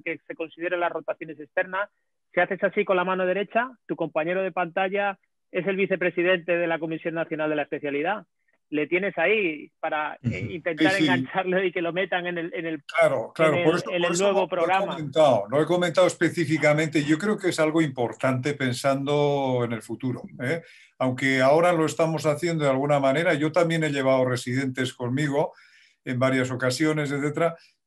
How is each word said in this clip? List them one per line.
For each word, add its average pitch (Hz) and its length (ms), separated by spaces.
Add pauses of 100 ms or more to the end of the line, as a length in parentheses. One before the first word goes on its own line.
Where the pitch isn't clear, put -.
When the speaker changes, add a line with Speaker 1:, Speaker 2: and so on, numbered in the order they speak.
Speaker 1:
que 160 240
se 165 80
consideren 170 460
las 170 100
rotaciones 160 480
externas. 185 500 (440)
Si 175 80
haces 180 240
así 196 200
con 196 120
la 180 80
mano 185 220
derecha, 208 440 (160)
tu 165 80
compañero 165 480
de 185 100
pantalla 190 680 (340)
es 180 160
el 190 80
vicepresidente 180 800
de 170 100
la 165 140
Comisión 160 340
Nacional 156 340
de 156 80
la 147 60
Especialidad, 151 640 (440)
le 151 160
tienes 180 320
ahí 170 520 (100)
para, 151 420
eh, 180 220
Speaker 2:
Ujú. 202 80
Speaker 1:
intentar 165 400
Speaker 2:
Sí, 196 60
sí. 160 60
Speaker 1:
engancharlo 185 600
y 180 80
que 180 100
lo 170 100
metan 180 340
en 180 120
el, 165 160
en 170 120
el, 160 180
Speaker 2:
Claro, 139 500
claro, 160 220
Speaker 1:
en 175 80
Speaker 2:
por 160 100
Speaker 1:
el, 175 40
Speaker 2:
eso, - 120
Speaker 1:
en 180 100
Speaker 2:
por 175 80
Speaker 1:
el 175 60
Speaker 2:
eso 175 100
Speaker 1:
nuevo 196 160
Speaker 2:
lo, - 0
lo 185 60
he - 20
Speaker 1:
programa. 185 460
Speaker 2:
comentado, 139 540
lo 139 140
he 151 40
comentado 175 400
específicamente. 156 1000
Yo 151 140
creo 208 200
que 180 120
es 165 100
algo 156 200
importante 131 760
pensando 139 1120
en 117 80
el 110 100
futuro, 123 400 (200)
¿eh? 160 200 (360)
Aunque 131 440
ahora 160 300
lo 160 120
estamos 156 400
haciendo 156 400
de 139 60
alguna 139 280
manera, 151 360
yo 151 180
también 165 320
he 151 60
llevado 131 340
residentes 127 680
conmigo 143 580 (520)
en 131 140
varias 131 320
ocasiones, 139 600
etcétera, 151 420 (320)